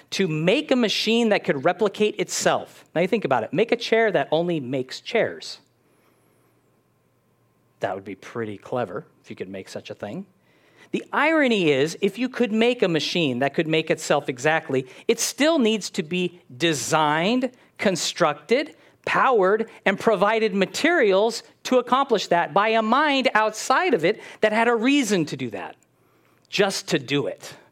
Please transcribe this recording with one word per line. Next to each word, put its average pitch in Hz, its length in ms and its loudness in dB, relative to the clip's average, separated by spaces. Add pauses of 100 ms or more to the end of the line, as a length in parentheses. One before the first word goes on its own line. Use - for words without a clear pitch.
(120)
to 190 160 0
make 170 420 0
a 269 60 2
machine 226 540 2
that 196 140 0
could 147 220 -2
replicate 196 540 0
itself. - 720 -2
Now 156 80 0
you 180 60 2
think 208 180 -2
about 127 180 0
it. 110 80 -8
Make 196 200 0
a 233 40 2
chair 226 360 2
that 151 200 0
only 170 280 0
makes 131 420 -6
chairs. - 560 -4 (2250)
That 98 160 -4
would 98 100 -12
be 101 100 -12
pretty 107 440 -10
clever 120 460 -8 (180)
if - 80 -20
you 107 40 -16
could 95 140 -12
make 95 200 -12
such - 200 -14
a 104 60 -14
thing. 123 320 -12 (640)
The - 200 -4
irony 247 600 2
is, 143 280 0
if 196 180 -2
you 247 120 -4
could 240 240 -2
make 240 280 0
a 202 60 4
machine 151 520 0
that 139 140 0
could 165 140 0
make 160 240 0
itself 156 380 0
exactly, 139 580 -2 (220)
it 233 100 0
still 311 400 2
needs 220 300 0
to - 140 -6
be 175 360 -4 (160)
designed, 160 960 0 (260)
constructed, 190 960 -2 (300)
powered, 214 640 2 (160)
and 196 140 0
provided 214 560 2
materials 214 880 2 (200)
to 254 160 2
accomplish 247 480 0
that 160 260 0
by 202 160 2
a 226 120 2
mind 269 520 2
outside 254 600 2
of 165 120 2
it 208 160 0 (180)
that 214 140 2
had 226 160 2
a 240 60 4
reason 220 500 2
to 143 100 -8
do 123 140 -8
that, - 260 -12 (760)
just 196 380 0
to 165 120 0
do 135 280 -2
it. - 260 -12 (180)